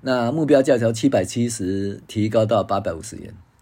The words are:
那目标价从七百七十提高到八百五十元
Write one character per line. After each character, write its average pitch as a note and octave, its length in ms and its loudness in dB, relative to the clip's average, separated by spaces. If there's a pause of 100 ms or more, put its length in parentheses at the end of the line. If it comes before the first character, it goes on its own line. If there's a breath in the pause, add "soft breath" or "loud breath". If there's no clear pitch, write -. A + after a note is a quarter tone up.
那 B2 280 0
目 D#3 140 0
标 C#3 160 6
价 C3+ 160 4
从 A2+ 160 2
七 A2+ 160 0
百 G#2 160 2
七 A#2+ 240 -2
十 G2 580 -4
提 A2 220 -2
高 A2 160 2
到 G#2+ 180 2
八 G2 160 -2
百 G2 140 -4
五 E2 100 -12
十 - 140 -14
元 E2+ 160 -16 (300)